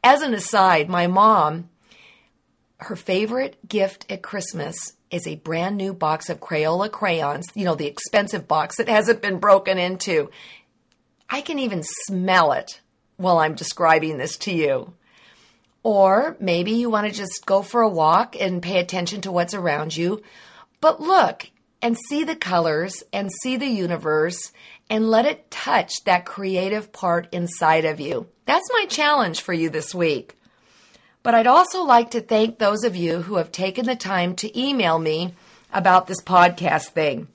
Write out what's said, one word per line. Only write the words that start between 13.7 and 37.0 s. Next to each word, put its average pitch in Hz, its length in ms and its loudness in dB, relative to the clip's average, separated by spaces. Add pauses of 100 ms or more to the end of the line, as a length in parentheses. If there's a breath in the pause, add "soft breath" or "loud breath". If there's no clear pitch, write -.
this 143 200 -6
to 202 140 -6
you. 147 400 -2 (880 soft breath)
Or 208 580 4
maybe 180 320 0
you 233 180 0
want 208 160 0
to 208 60 -4
just 196 340 -10
go 196 160 2
for 233 180 -2
a 220 80 4
walk 170 500 2
and 185 240 -2
pay 180 160 -2
attention 180 440 -4
to 190 100 -8
what's 175 220 0
around 156 420 -4
you. 180 260 -2 (580 loud breath)
But 311 200 2
look 330 500 2 (300)
and 233 160 0 (120)
see 294 160 -2
the 320 120 -6
colors 175 680 -2 (100)
and 196 180 -6 (120)
see 254 140 -4
the 262 100 -4
universe 170 840 -2 (380 loud breath)
and 220 200 0
let 226 160 4
it - 240 -4
touch - 540 -2
that 180 220 2
creative 196 680 -4
part 170 400 -2
inside 165 520 0
of 151 160 -2
you. 131 260 -6 (200)
That's 311 260 0
my 440 140 0
challenge 285 540 0
for - 120 -6
you 165 180 0
this 156 240 -8
week. 160 420 -2 (880 soft breath)
But 240 120 2
I'd 226 120 4
also 359 360 4
like 240 280 4
to 233 100 -4
thank 226 380 0
those 208 260 0
of 214 100 0
you 170 280 -2
who 196 140 -4
have 165 140 -2
taken 190 360 -4
the 247 100 -2
time 180 400 -2
to 214 220 -8
email 233 400 0
me 165 360 -2 (380 soft breath)
about 185 340 4
this 185 160 -8
podcast 175 680 2
thing. 147 440 -2